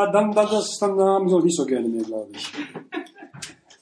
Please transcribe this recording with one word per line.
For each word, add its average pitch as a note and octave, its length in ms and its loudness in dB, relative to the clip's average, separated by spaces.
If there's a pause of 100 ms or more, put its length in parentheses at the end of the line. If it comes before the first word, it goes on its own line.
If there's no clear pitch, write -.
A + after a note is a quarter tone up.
(120)
dann, G#3 200 2
dann, - 20 -6
das, G#3 460 0
dann, G3 180 0
äh, F#3+ 40 4
haben F#3+ 260 4
sie F3+ 60 4
auch E3 80 6
nicht - 140 2
so C3+ 100 0
gerne A#2+ 220 0
mehr, A2+ 160 -4
glaub A2 280 -8
ich. - 200 -12 (1300)